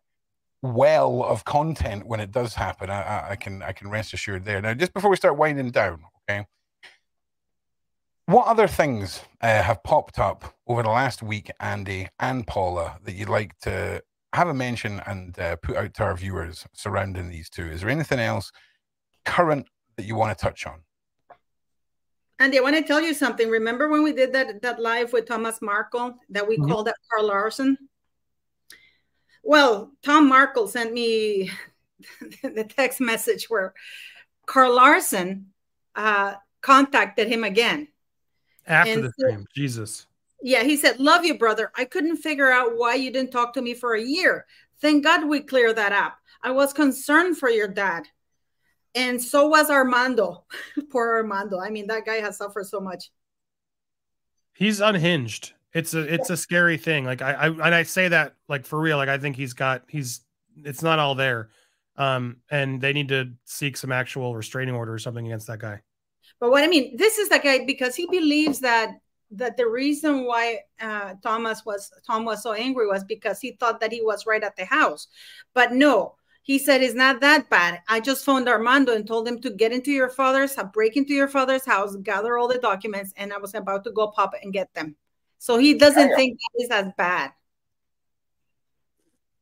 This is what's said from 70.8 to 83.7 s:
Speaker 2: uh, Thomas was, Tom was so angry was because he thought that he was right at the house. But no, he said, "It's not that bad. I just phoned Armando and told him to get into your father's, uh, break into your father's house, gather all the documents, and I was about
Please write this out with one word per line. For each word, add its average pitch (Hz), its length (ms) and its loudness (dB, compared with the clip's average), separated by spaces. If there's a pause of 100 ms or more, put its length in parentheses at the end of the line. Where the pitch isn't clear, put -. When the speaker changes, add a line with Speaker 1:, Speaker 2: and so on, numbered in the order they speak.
Speaker 2:
uh, 208 400 -8
Thomas 226 440 -4
was, 202 260 -10 (160)
Tom 226 180 -2
was 214 160 -4
so 226 120 -4
angry 240 340 -2
was 196 160 0
because 202 360 -6
he 247 120 -10
thought 226 300 -2
that 214 100 -2
he 233 100 -6
was 214 240 -2
right 214 180 0
at 208 120 -8
the 185 100 -8
house. 240 420 0 (460)
But 240 200 4
no, 254 420 4 (260)
he 277 160 0
said, 269 240 4
"It's 247 140 0
not 262 260 4
that 285 300 6
bad. 175 360 2
I 226 120 2
just 262 260 -2
phoned 262 240 2
Armando 240 460 4
and 214 100 -4
told 226 220 -4
him 240 140 -6
to 254 100 -6
get 214 200 0
into 254 200 -4
your 262 180 2
father's, 269 480 0
uh, 208 60 -6
break 220 340 0
into 277 160 0
your 277 140 2
father's 262 380 0
house, 202 320 0
gather 214 420 -2
all 240 80 0
the 247 100 0
documents, 202 600 -4
and 202 140 -10
I 202 60 -10
was 202 160 -12
about 196 300 -6